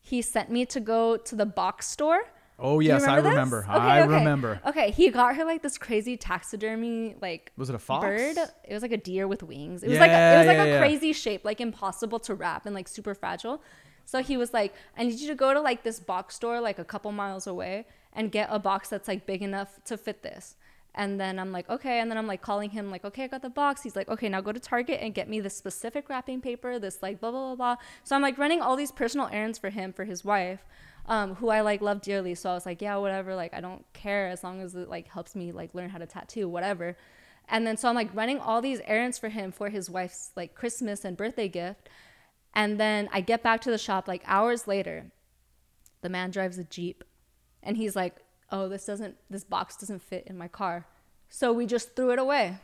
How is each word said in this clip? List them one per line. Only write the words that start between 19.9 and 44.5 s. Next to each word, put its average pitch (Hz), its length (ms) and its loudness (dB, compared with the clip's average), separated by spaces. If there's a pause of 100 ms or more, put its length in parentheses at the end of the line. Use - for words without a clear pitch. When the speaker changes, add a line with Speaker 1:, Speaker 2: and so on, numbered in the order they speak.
Speaker 1:
fit - 260 -10
this." - 340 -14 (380)
And 196 240 -4
then 190 220 -4
I'm 190 100 -6
like, 180 180 -8
"Okay." 254 300 -2
And 226 100 0
then 226 100 -4
I'm, 220 100 -4
like, 190 120 -6
calling 208 300 -4
him, 202 180 -6
like, 185 160 -10
"Okay, 202 200 -8
I - 20 -8
got 262 160 -10
the 254 80 -8
box." 285 320 0
He's 226 140 -8
like, 196 120 -4
"Okay, 220 200 -4
now 190 120 -2
go 202 120 -6
to 240 80 -6
Target 247 400 -2
and 220 120 -6
get 220 160 -6
me 214 120 -4
this 196 160 -8
specific 233 520 -8
wrapping 254 320 -6
paper, 247 380 -6
this, 196 240 -8
like, 190 160 -8
blah, 233 140 -4
blah, 262 160 -6
blah, 254 80 -8
blah." 247 200 0 (280)
So - 100 -2
I'm, 277 80 4
like, 269 160 0
running 311 220 2
all 262 160 2
these 285 160 -4
personal 247 400 -2
errands 214 260 -4
for 196 120 -6
him, 190 220 -8
for 185 120 -8
his 180 200 -10
wife, 190 360 0 (460)
um, 208 300 -2
who 226 120 -2
I, 214 140 4
like, 208 180 2
love 202 200 0
dearly. 196 340 -4
So 185 160 -6
I 180 40 0
was 175 120 -6
like, 175 160 -8
"Yeah, 202 160 -2
whatever. 190 360 -2
Like, 170 200 -6
I - 60 -8
don't 180 340 -14
care 202 340 -2
as 180 160 -8
long 185 160 -10
as 185 140 -12
it, 180 140 -10
like, 170 200 -10
helps - 260 -14
me, 175 160 -8
like, 170 240 -12
learn 180 160 -8
how 196 80 -14
to 165 80 -12
tattoo, 202 420 -8
whatever." 175 480 -4 (520)
And 226 180 0
then 220 100 -2
so 247 120 0
I'm, 233 60 2
like, 220 200 -2
running 240 240 -2
all 226 240 0
these 262 220 -4
errands 240 340 0
for 220 120 -6
him 208 200 -6
for 202 200 -6
his 190 200 -6
wife's, 180 460 -8
like, 175 180 -10
Christmas 233 500 -6
and 185 120 -8
birthday 214 320 -4
gift. 175 400 -8 (640)
And 208 240 2
then 214 340 2
I 196 80 2
get 226 220 0
back 226 200 4
to 254 100 -2
the 214 60 0
shop, 190 280 -2
like, 180 200 -6
hours 226 420 2